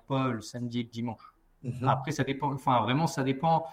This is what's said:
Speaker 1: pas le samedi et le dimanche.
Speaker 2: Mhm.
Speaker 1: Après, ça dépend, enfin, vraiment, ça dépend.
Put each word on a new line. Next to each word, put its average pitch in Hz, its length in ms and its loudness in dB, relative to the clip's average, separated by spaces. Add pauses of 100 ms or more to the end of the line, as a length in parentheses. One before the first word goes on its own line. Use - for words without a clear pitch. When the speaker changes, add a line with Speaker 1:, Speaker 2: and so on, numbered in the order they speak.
Speaker 1:
pas 131 220 2
le 113 140 -2
samedi 120 380 -6
et - 40 0
le 117 60 -16
dimanche. 117 440 -8 (280)
Speaker 2:
Mhm. 131 260 -4
Speaker 1:
Après, 135 240 2
ça 135 120 0
dépend, 135 300 -2
enfin, 127 260 2
vraiment, 127 260 2
ça 143 160 -2
dépend. 151 500 2